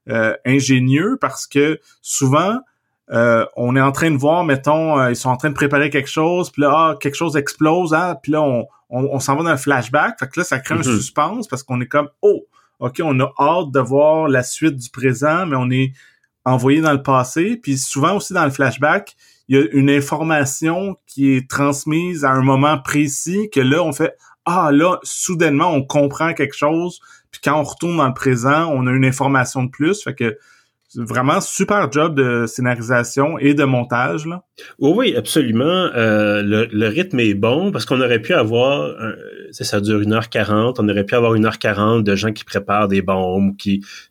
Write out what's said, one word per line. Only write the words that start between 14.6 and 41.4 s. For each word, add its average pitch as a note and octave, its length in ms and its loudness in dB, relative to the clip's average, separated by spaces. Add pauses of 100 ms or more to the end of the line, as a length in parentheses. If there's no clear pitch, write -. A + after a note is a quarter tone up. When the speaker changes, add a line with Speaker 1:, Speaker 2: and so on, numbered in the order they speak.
Speaker 1:
du A#2+ 120 -14
présent », C3+ 580 0
mais C#3 100 -2
on B2+ 120 0
est C3 220 0 (540)
envoyé C3 340 4
dans D#3+ 140 2
le C#3 100 -2
passé, D#3+ 580 0
puis C#3 160 -4
souvent C#3+ 380 -2
aussi G3+ 160 -6
dans F3+ 140 0
le C#3+ 60 0
flashback, C#3+ 640 0 (340)
il C3 80 4
y - 20 6
a D3 140 4
une C#3 160 4
information D#3+ 1080 0 (100)
qui C3+ 280 0
est C3 160 -2
transmise D3+ 720 -2
à C3+ 80 2
un C3 100 2
moment C3+ 360 2
précis D3+ 760 -2
que C3+ 60 0
là, C#3 240 2
on D#3+ 80 -4
fait, « D#3 220 -2 (320)
Ah, E3+ 260 2
là, E3 320 4
soudainement, E3 680 0
on F3 100 0
comprend D3 500 0
quelque C#3 220 -4
chose », E3 460 -2 (300)
puis - 120 -20
quand D3+ 160 2
on D3 40 0
retourne F3 340 -6
dans C#3+ 100 2
le C3 60 -2
présent, C#3 600 0
on B2+ 140 0
a B2+ 40 0
une C3 120 2
information C3 600 0
de B2+ 60 -4
plus, E3 340 -2
fait B2+ 120 -8
que A2+ 220 -4 (520)
c'est A#2+ 140 -10
vraiment B2+ 380 0
super G3 500 -2
job D3+ 240 0
de B2 300 0
scénarisation B2 920 -2
et C#3+ 160 4
de C#3+ 120 0
montage, B2+ 600 -2
là. E3+ 200 -12 (340)
Speaker 2:
Oui, C#3 160 4
oui, A3 220 0
absolument. C#3 760 0
Euh, G#2+ 480 2
le, G#2+ 300 0
le G#2+ 160 0
rythme C3+ 320 -2
est A2 140 4
bon B2 400 0
parce B2 120 -6
qu'on B2+ 140 0
aurait A#2+ 220 2
pu A#2 120 -2
avoir, C3+ 640 0
un, A2 140 -8
tu - 400 -16
sais, - 140 -10
ça G#2 160 0
dure G#2 180 2
une G#2 140 0
heure A2+ 160 -2
quarante, G#2+ 500 0
on G#2 80 2
aurait G2+ 160 2
pu G2+ 120 -2
avoir A#2 200 4
une A2 100 4